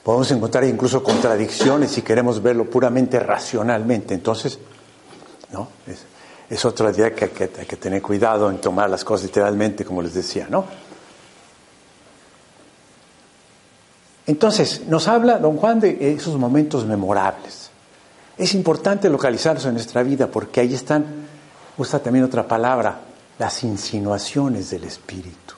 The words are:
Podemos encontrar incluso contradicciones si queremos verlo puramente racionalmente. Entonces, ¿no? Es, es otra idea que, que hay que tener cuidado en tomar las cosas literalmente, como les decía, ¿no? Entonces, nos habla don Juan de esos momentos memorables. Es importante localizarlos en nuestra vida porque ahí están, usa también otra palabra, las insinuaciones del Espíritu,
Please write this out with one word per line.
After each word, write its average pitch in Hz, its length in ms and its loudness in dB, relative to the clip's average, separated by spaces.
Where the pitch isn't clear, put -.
Podemos 127 280 2
encontrar 123 340 2
incluso 123 360 2
contradicciones 117 880 2
si 120 100 -4
queremos 113 400 2
verlo 120 280 2
puramente 127 500 2
racionalmente. 110 920 -2
Entonces, 113 460 -4
¿no? 107 180 -10
Es, - 160 -16
es 113 160 -2
otra 110 260 2
idea 110 240 2
que, 98 140 0
que - 200 -4
hay - 60 -12
que - 120 -10
tener 95 240 -4
cuidado 104 480 2
en 92 100 -4
tomar 98 300 0
las 95 140 -4
cosas 98 220 -2
literalmente, 104 580 0
como 90 180 -6
les 85 120 -6
decía, - 360 -6
¿no? 190 160 -2
Entonces, 175 640 2
nos 160 200 0
habla 233 300 4
don 151 200 2
Juan 226 220 2
de 151 340 2
esos 147 240 -4
momentos 135 480 2
memorables. 98 840 -2
Es 185 160 0
importante 190 560 2
localizarlos 135 560 0
en 123 80 0
nuestra 117 280 -2
vida 135 260 0
porque 107 340 -2
ahí 123 120 2
están, 147 320 -2
usa 143 220 -2
también 127 260 2
otra 123 220 -2
palabra, 113 520 0
las - 260 -6
insinuaciones 104 1080 -4
del 87 160 -8
Espíritu, - 720 -16